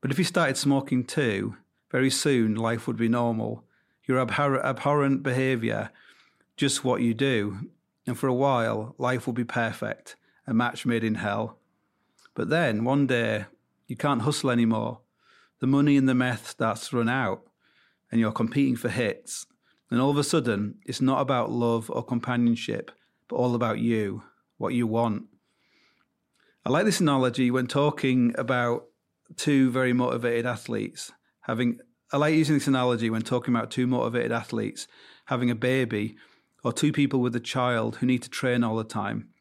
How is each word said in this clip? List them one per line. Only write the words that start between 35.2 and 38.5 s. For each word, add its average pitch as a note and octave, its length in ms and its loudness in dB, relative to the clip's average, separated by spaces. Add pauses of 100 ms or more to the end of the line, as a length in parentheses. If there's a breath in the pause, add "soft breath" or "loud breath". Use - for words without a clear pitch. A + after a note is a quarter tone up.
having B2 240 0
a A#2+ 40 0
baby A#2 640 -2 (460 soft breath)
or B2 100 -2
two D3+ 200 2
people C#3 280 2
with A#2+ 140 0
a A#2+ 60 0
child A#2 560 0
who B2 100 -2
need B2+ 160 2
to - 80 -16
train B2 320 0